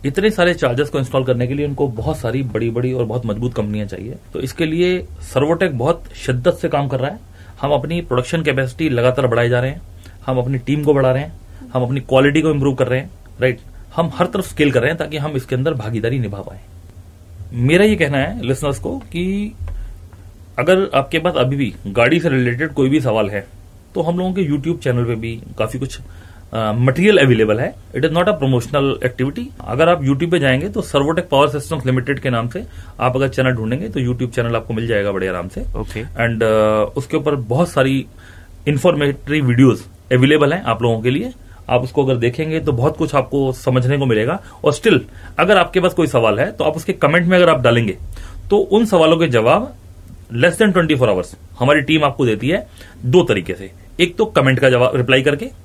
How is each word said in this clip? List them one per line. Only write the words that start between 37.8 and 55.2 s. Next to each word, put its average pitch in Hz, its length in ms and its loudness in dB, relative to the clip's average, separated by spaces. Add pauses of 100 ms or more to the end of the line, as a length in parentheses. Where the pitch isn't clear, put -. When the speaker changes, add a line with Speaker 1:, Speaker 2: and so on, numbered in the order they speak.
Speaker 1:
इन्फॉर्मेटिव 143 800 0
वीडियोज 120 340 6 (320)
अवेलेबल 139 400 4
हैं 190 100 -4
आप 113 200 -2
लोगों 117 180 0
के 123 100 0
लिए। 208 220 -4 (360)
आप 123 140 2
उसको 135 220 -2
अगर 131 120 2
देखेंगे 156 440 -2
तो 147 120 0
बहुत 123 240 0
कुछ - 180 -2
आपको 135 380 0
समझने 127 460 0
को 135 80 0
मिलेगा। 120 360 0 (220)
और 147 100 4
still 165 260 4 (380)
अगर 190 180 4
आपके 175 240 2
पास 170 140 0
कोई 170 120 2
सवाल 113 340 2
है 165 120 -2
तो 151 120 -4
आप 156 120 0
उसके 165 160 -6
कमेंट 165 340 2
में 185 100 4
अगर 180 120 6
आप 156 120 2
डालेंगे 117 380 2 (520)
तो 202 60 4
उन 208 300 2
सवालों 165 300 6
के 160 120 2
जवाब 127 480 2 (580)
less 165 240 2
than 214 140 4
twenty 160 240 2
four 123 120 4
hours 92 280 -2 (220)
हमारी 143 220 4
टीम 151 240 2
आपको 139 220 0
देती 110 220 0
है 196 180 -2 (380)
दो 143 180 6
तरीके 92 320 0
से, 95 160 -14 (300)
एक 175 160 0
तो 226 80 2
कमेंट 135 340 2
का 135 120 4
जवाब 123 260 2
रिप्लाई 127 260 2